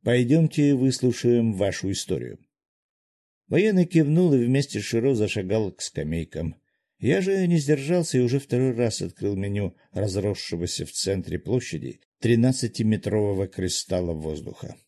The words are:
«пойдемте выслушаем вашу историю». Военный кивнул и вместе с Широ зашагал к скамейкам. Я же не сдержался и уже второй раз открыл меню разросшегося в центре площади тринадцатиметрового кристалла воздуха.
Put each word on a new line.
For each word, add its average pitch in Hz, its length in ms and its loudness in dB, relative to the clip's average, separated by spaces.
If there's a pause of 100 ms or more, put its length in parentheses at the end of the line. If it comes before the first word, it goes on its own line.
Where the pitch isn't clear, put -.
«пойдемте 143 720 4
выслушаем 120 760 2
вашу 95 380 -2
историю». 71 480 -6 (1080)
Военный 185 380 4
кивнул 160 460 4
и 123 120 4
вместе 131 360 0
с 98 40 -8
Широ 120 300 0
зашагал 104 580 -2
к - 100 -14
скамейкам. 80 760 -6 (420)
Я 170 220 0
же 190 260 0
не 175 120 4
сдержался 147 600 0
и 123 40 4
уже 123 160 2
второй 131 340 0
раз 113 300 -2
открыл 95 340 -4
меню 101 400 -4 (160)
разросшегося 95 920 -4
в - 60 -18
центре 92 460 -4
площади 80 640 -6 (200)
тринадцатиметрового 110 1300 0
кристалла 90 680 -4
воздуха. 78 640 -10 (120)